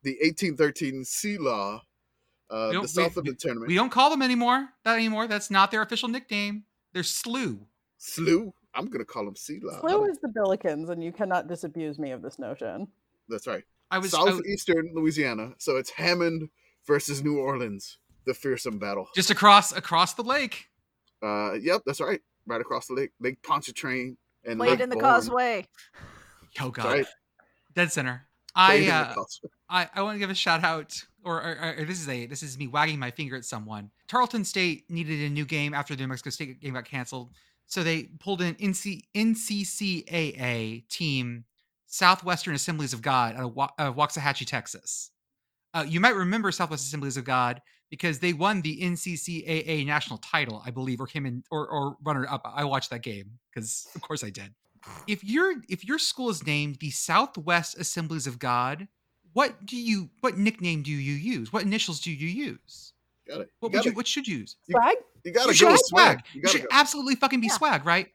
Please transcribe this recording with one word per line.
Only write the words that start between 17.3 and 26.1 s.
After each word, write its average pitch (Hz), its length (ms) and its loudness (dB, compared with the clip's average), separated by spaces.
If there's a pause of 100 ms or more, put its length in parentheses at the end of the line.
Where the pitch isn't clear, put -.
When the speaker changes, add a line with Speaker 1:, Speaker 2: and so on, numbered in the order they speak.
Speaker 1:
Orleans, 123 580 -4 (280)
the 127 80 0
fearsome 120 460 -4
battle. 98 360 -4
Speaker 2:
Just 185 160 2
across, 202 440 10
across 175 380 2
the 240 100 -6
lake. 262 440 -2 (560)
Speaker 1:
Uh, 104 300 -2
yep, 160 320 0
that's 135 140 -4
right. 175 220 -2 (240)
Right 120 160 0
across 120 260 -2
the 127 60 -6
lake. 131 260 -2
Lake 127 240 -4
Pontchartrain 131 760 -2 (280)
and 117 140 -4
Speaker 4:
Played 240 120 4
Speaker 1:
Lake 247 100 4
Speaker 4:
in 254 80 0
the 247 60 -2
Speaker 1:
Borgne. 220 60 0
Speaker 4:
Causeway. 247 680 2 (920)